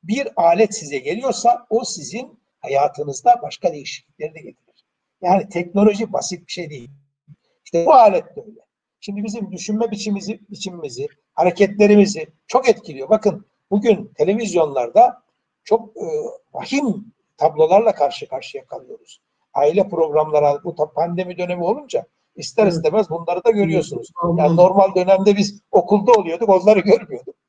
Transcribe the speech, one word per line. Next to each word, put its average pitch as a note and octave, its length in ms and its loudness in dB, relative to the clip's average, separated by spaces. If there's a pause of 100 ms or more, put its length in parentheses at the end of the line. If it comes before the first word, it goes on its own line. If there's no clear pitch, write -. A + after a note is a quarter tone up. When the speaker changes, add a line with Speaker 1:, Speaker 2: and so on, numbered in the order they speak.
Speaker 1:
Bir A#3 320 -4
alet F3+ 400 2
size C#3 240 -10
geliyorsa A#3+ 680 -2
o A3+ 140 -2
sizin E3 560 -14 (200)
hayatınızda C#3+ 800 0
başka D#3 320 -6
değişiklikleri D3+ 600 -14
de D#3 40 -20
getirir. - 460 -20 (360)
Yani F#3 280 0
teknoloji G3+ 640 0
basit - 340 -8
bir - 40 -16
şey E3 180 -12
değil. C3+ 200 -18 (760)
İşte E3+ 200 -2
bu D#4+ 80 6
alet G#3+ 420 6
de C#3+ 60 -14
öyle. - 180 -20 (400)
Şimdi G3+ 240 -10
bizim A3 280 -10
düşünme G#3+ 400 -6
biçimimizi, G3+ 480 -8 (100)
biçimimizi, D#3+ 580 -12 (260)
hareketlerimizi G3 920 2 (200)
çok C4+ 220 0
etkiliyor. C3+ 400 -4
Bakın G#3 360 -2 (260)
bugün G#3 460 0
televizyonlarda E3+ 1040 0 (400)
çok, - 340 -4
e, - 80 -10 (480)
vahim - 600 -6 (240)
tablolarla D#3+ 580 2
karşı - 320 -4
karşıya - 380 -14
kalıyoruz. - 560 -20 (320)
Aile F3 360 0
programları, D3+ 720 0
bu C3 120 -10
ta-, D3+ 180 -4
pandemi F3 440 -6
dönemi F3 260 -6
olunca C4 420 -4 (300)
ister - 280 -2
Speaker 2:
Evet. F#3 100 2
Speaker 1:
istemez E3 360 0
bunları E3+ 340 -6
da A3+ 80 4
görüyorsunuz. E3 580 -2 (140)
Speaker 2:
Aman. E3+ 200 -2
Speaker 1:
Yani E3 120 2
normal F#3+ 400 4
dönemde F#3+ 420 2
biz - 240 -4 (100)
okulda G3+ 400 2
oluyorduk, G3 380 2
onları F#3+ 300 6
görmüyorduk. F#3+ 560 -2 (140)